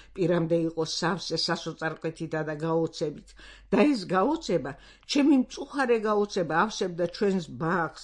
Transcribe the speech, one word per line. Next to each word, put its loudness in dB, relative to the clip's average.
პირამდე 2
იყო -2
სავსე -4
სასოწარკვეთითა -4
და -4
გაოცებით. -4
და 2
ეს 4
გაოცება, 0
ჩემი 4
მწუხარე 0
გაოცება, 0
ავსებდა 0
ჩვენს 0
ბაღს, -2